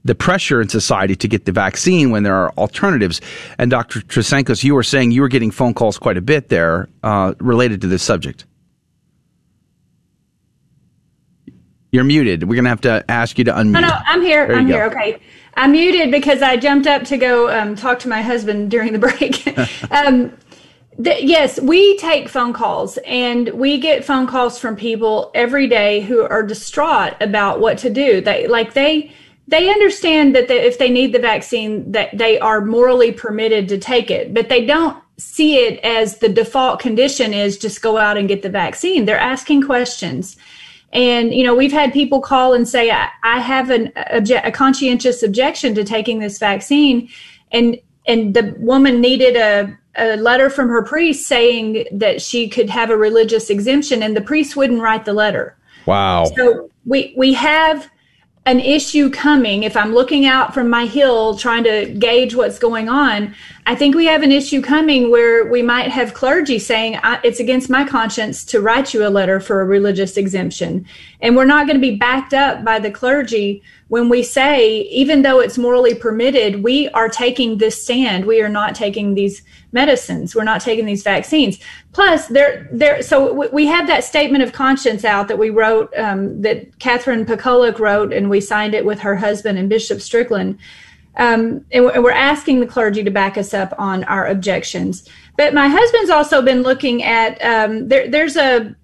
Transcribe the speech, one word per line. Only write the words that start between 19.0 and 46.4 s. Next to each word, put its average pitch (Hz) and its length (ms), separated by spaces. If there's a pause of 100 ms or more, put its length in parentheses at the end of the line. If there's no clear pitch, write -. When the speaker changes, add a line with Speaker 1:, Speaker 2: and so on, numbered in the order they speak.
Speaker 2:
<laughs> - 80
Um, 269 420 (720)
th-, 349 180
yes, 294 380
we 392 380
take 311 300
phone 240 240
calls, 196 460
and 240 520
we 277 260
get 302 280
phone 262 220
calls 247 320
from 220 180
people 220 580
every 254 320
day 208 340
who 220 220
are 214 220
distraught - 760
about 202 400
what 220 180
to 247 120
do. 226 300
They, 202 260
like, 226 280
they, 294 380 (360)
they 349 200
understand 320 680
that 247 100
they, 247 140
if 247 180
they 254 120
need 247 220
the 240 60
vaccine, 214 720
that 202 260
they 226 220
are 214 220
morally 233 500
permitted 214 600
to 196 80
take 240 300
it, - 240
but 226 160
they 247 160
don't 302 320 (220)
see 302 380
it 240 240
as 226 380
the 226 100
default 226 500
condition 240 560
is 202 240
just 208 240
go 220 140
out 208 200
and 202 120
get 196 140
the 196 60
vaccine. 202 580
They're 214 120
asking 269 440
questions. 247 720 (560)
And, 240 400
you 254 120
know, 247 100
we've 277 180
had 294 200
people 277 280
call 262 320
and 240 160
say, 233 220
"I, 127 180 (140)
I 233 160
have 254 320
an 226 220 (200)
obje-, 233 320
a - 60
conscientious 254 720
objection 240 540
to 208 80
taking 220 340
this 208 220